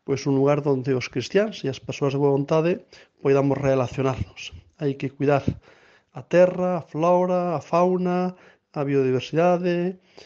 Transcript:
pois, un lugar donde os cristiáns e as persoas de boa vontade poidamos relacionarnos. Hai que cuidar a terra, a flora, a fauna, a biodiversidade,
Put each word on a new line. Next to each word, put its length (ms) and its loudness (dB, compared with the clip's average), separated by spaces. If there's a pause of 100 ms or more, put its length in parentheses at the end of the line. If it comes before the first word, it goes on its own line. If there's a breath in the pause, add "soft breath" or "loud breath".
pois, 160 -4
un 160 2
lugar 240 2
donde 320 0
os 160 -6
cristiáns 520 -2
e 40 -4
as 160 -8
persoas 320 -4
de 80 -2
boa 80 4
vontade 560 0 (320 loud breath)
poidamos 400 2
relacionarnos. 960 -2 (240)
Hai 160 -2
que 160 -6
cuidar 320 0 (720 soft breath)
a 80 -14
terra, 560 2
a 80 -12
flora, 720 0
a 20 -10
fauna, 800 0 (320 loud breath)
a 160 -4
biodiversidade, 1120 0 (260 loud breath)